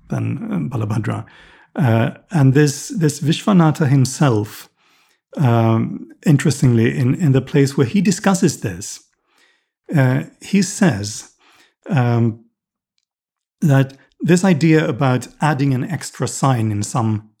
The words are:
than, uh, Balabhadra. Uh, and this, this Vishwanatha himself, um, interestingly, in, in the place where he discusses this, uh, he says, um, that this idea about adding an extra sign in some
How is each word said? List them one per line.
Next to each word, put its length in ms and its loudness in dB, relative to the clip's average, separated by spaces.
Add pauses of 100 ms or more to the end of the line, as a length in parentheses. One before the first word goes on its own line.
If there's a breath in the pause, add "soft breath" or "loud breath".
than, 300 -4 (140)
uh, 240 -6
Balabhadra. 480 -4 (500 soft breath)
Uh, 360 2 (200)
and 240 4
this, 340 0
this 320 -2
Vishwanatha 680 2
himself, 800 0 (680)
um, 720 0 (160)
interestingly, 720 2
in, 180 0
in 180 0
the 100 2
place 340 0
where 100 2
he 140 -2
discusses 600 0
this, 420 -12 (920)
uh, 300 2 (160)
he 220 -2
says, 680 -4 (560 soft breath)
um, 560 0 (1160)
that 360 2 (240 soft breath)
this 240 2
idea 440 4
about 400 -2 (120)
adding 340 0
an 100 -4
extra 420 -8
sign 460 -2
in 100 -4
some 480 -4 (100)